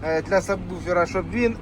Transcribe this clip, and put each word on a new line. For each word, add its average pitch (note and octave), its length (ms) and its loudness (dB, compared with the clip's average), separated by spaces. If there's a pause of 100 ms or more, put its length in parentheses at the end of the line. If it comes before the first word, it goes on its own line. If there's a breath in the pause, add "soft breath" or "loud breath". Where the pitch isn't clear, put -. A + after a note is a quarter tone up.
е, D#3+ 180 0
для F3+ 180 4
сабвуфера, F3+ 640 0
щоб E3+ 240 -4
він A3+ 320 2